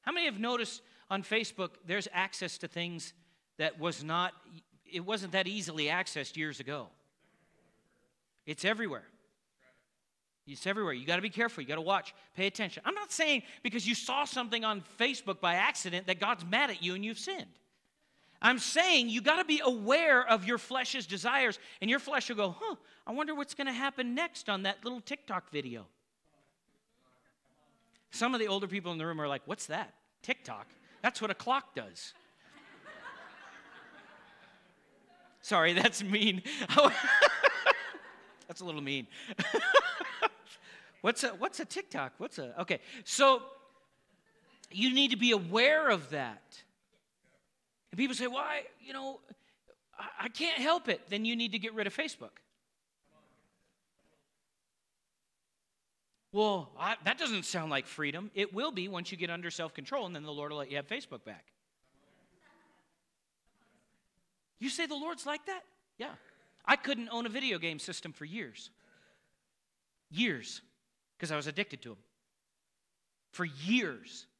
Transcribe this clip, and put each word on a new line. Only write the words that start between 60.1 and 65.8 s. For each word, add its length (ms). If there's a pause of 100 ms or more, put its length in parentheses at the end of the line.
then 80
the 100
Lord 200
will 60
let 120
you 60
have 100
Facebook 380
back. 220 (3250)
You 100
say 160
the 80
Lord's 320
like 200
that? 160 (360)